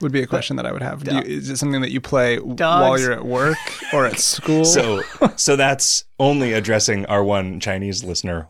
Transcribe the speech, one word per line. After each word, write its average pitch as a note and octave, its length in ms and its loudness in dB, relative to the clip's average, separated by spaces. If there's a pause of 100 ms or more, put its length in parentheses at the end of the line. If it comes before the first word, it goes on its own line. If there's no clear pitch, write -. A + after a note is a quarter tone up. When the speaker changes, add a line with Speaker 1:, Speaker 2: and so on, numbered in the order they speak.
Speaker 1:
Would C#3+ 120 -2
be C3+ 100 2
a B2 40 -6
question - 300 -4
that B2 80 -4
I A#2+ 80 -4
would - 100 -8
have. C3+ 220 -8
Do C#3 120 -2
you, C3 60 0
Speaker 2:
do- - 60 -10
Speaker 1:
is C#3 220 -6
it C3+ 80 -6
something C#3 240 -2
that B2 80 -4
you C3 100 -4
play B2 360 2
w-, B2+ 180 -6
Speaker 2:
Dogs. D#3+ 280 4
Speaker 1:
while C3 160 4
you're B2+ 140 2
at A#2 140 -4
work C3+ 320 0 (340)
or C#3 140 4
at G#2+ 120 -4
school? - 460 0
Speaker 3:
So, A#2+ 380 2 (340)
so - 200 2
that's C3+ 480 2 (140)
only C3+ 360 2
addressing G#2+ 520 0
our G2+ 180 2
one F#2+ 360 0
Chinese G2 440 -4
listener, E2+ 460 -4